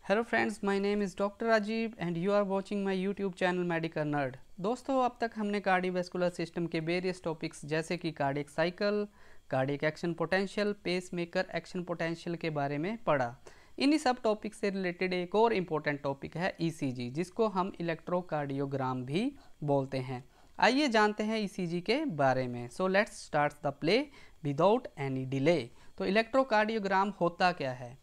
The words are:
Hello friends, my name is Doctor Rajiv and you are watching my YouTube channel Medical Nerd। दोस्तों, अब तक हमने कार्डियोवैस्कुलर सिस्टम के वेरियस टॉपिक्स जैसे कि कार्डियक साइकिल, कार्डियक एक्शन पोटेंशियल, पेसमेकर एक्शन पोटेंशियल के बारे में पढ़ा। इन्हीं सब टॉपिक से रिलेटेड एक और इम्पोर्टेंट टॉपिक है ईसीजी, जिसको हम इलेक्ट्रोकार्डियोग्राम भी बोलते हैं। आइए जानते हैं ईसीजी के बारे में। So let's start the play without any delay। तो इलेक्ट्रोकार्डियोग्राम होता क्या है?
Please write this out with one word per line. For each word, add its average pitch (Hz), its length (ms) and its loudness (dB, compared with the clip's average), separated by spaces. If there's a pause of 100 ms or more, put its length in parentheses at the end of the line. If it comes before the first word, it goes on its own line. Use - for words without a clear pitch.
Hello 208 160 4
friends, 226 400 -2
my 196 160 2
name 202 220 2
is 185 120 -2
Doctor 202 340 -2
Rajiv 226 500 2
and 170 200 -2
you 180 140 0
are 208 140 4
watching 196 360 -2
my 196 140 0
YouTube 190 400 -2
channel 180 300 0
Medical 165 400 -2
Nerd। 143 300 -2 (240)
दोस्तों, 254 460 0
अब 247 160 -2
तक 233 160 -2
हमने 208 220 0
कार्डियोवैस्कुलर 185 720 2
सिस्टम 170 380 -4
के 165 140 -2
वेरियस 180 420 -2
टॉपिक्स 160 420 -6
जैसे 160 320 -2
कि 165 140 -4
कार्डियक 143 380 -2
साइकिल, 208 560 0 (440)
कार्डियक 135 340 0
एक्शन 160 300 0
पोटेंशियल, 190 600 0 (100)
पेसमेकर 175 720 -2
एक्शन 175 280 -6
पोटेंशियल 170 520 -4
के 165 160 -4
बारे 143 260 -2
में 190 260 -4
पढ़ा। 131 320 2 (440)
इन्हीं 285 200 4
सब 254 240 0
टॉपिक 214 320 0
से 202 140 -2
रिलेटेड 185 440 -2
एक 180 220 -2
और 226 180 6
इम्पोर्टेंट 151 500 -2
टॉपिक 139 340 -6
है 175 240 -2
ईसीजी, 131 480 -2
जिसको 180 400 -2
हम 190 300 -2
इलेक्ट्रोकार्डियोग्राम 139 1300 -2
भी 190 260 -2 (340)
बोलते 139 320 2 (100)
हैं। 127 160 -8 (360)
आइए 262 300 6
जानते 214 340 4
हैं 220 180 0
ईसीजी 180 400 -2
के 247 220 0 (120)
बारे 131 320 4
में। 120 220 -6
So 190 200 -2
let's 196 380 2
start 147 340 0
the 143 160 -2
play 190 240 4 (440)
without 180 460 4 (100)
any 131 280 -2
delay। 139 320 4 (360)
तो 190 80 -4
इलेक्ट्रोकार्डियोग्राम 214 1160 2
होता 175 320 2
क्या 139 200 -4
है? 127 300 -12